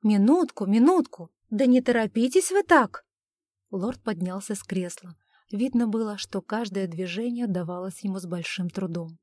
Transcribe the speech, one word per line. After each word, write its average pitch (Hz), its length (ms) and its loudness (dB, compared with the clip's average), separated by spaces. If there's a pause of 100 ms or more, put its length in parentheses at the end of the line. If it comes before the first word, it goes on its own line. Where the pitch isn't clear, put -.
Минутку, 214 600 4
минутку, 226 640 2 (200)
да 220 160 2
не 254 160 6
торопитесь 240 680 0
вы 392 120 2
так!" 285 420 2 (680)
Лорд 202 320 -6
поднялся 185 520 -6
с - 80 -12
кресла. 175 520 -8 (360)
Видно 240 360 0
было, 214 300 -4
что - 240 -8
каждое 196 460 -4
движение 202 600 -6
давалось 180 560 -6
ему 190 160 -4
с 180 60 -12
большим 175 440 -6
трудом. 165 540 -8